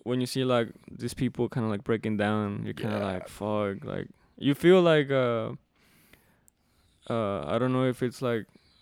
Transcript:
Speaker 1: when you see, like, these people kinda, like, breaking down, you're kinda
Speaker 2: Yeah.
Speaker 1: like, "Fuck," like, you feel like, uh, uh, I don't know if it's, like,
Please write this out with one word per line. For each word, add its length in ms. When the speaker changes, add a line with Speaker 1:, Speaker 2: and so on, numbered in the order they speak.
Speaker 1:
when 160
you 40
see, 180
like, 260
these 220
people 360
kinda, 200
like, 140
breaking 340
down, 480
you're 80
kinda 240
Speaker 2:
Yeah. 160
Speaker 1:
like, 140
"Fuck," 580
like, 220
you 160
feel 260
like, 300
uh, 400
uh, 360
I 140
don't 140
know 140
if 160
it's, 180
like, 240